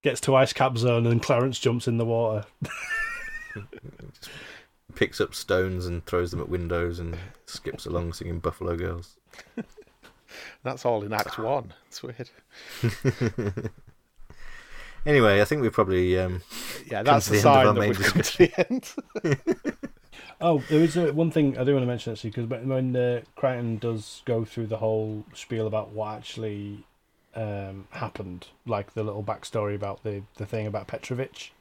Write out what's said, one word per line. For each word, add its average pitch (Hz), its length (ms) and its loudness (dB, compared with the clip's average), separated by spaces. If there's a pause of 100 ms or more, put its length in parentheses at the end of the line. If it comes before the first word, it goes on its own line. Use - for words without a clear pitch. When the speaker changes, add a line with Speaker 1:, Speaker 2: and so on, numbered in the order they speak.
Speaker 1:
Gets - 200 0
to 135 140 4
Ice 135 180 6
Cap 131 240 2
Zone 117 280 4
and 117 160 4
Clarence 127 360 2
jumps 120 280 2
in 117 120 2
the 117 80 2
water. 113 400 0 (160)
<laughs> - 920 -8
Speaker 2:
Just - 760 -16 (640)
picks - 260 0
up - 140 0
stones 92 500 0
and 87 220 -4
throws 87 240 0
them 87 100 -4
at - 80 -6
windows 87 500 -2
and 85 200 -8 (260)
skips - 400 -10
along 85 300 -4
singing 85 240 -6
Buffalo 85 380 -4
Girls. 85 400 -8 (760)
<laughs> - 720 -20
Speaker 3:
That's 123 240 -4
all 113 180 0
in 104 80 -6
Act 107 260 -4
one. 113 360 -2 (140)
It's - 140 -16
weird. 123 280 -12 (520)
Speaker 2:
<laughs> 113 880 -2 (1300)
Anyway, 117 360 8
I 104 40 8
think 147 180 2
we've 110 100 2
probably, 92 460 4
um, 90 240 -2 (480)
Speaker 3:
Yeah, 107 140 -2
Speaker 2:
come 139 100 8
Speaker 3:
that's - 120 2
Speaker 2:
to - 80 2
Speaker 3:
the 104 80 6
Speaker 2:
the 151 60 8
end - 0 -
of 139 60 10
Speaker 3:
sign 131 140 10
Speaker 2:
our 104 60 6
Speaker 3:
that 120 60 4
Speaker 2:
main 104 100 4
Speaker 3:
we've 98 100 0
come 151 220 4
to - 160 -2
Speaker 2:
discussion. 180 540 4 (300)
Speaker 3:
the 156 160 2 (240)
end. - 180 -4
<laughs> - 80 -12 (520)
Speaker 1:
Oh, 165 180 4 (100)
there 156 140 6
is 160 160 4
a, 160 160 2
one 165 160 2
thing 143 260 2
I 127 80 -2
do 139 100 4
wanna 127 120 2
mention, 120 260 -4
actually, 110 200 -8
'cause 120 120 -4
when, 120 240 -6
when, 127 280 0
uh, 123 260 0 (140)
Crichton 120 420 -2
does 113 480 -6
go 117 180 0
through 113 220 -6
the 110 120 -4
whole 110 540 -2
spiel 110 340 -4
about 104 260 -4
what 107 260 -6
actually, 104 680 -10 (500)
um, 98 560 -8
happened, 92 580 -10 (180)
like, 101 280 -4
the 113 100 -4
little 104 180 -6
backstory 104 540 -4
about 98 260 -8
the, 101 200 -6 (140)
the 107 80 -8
thing 107 220 -6
about 101 220 -6
Petrovich. - 720 -8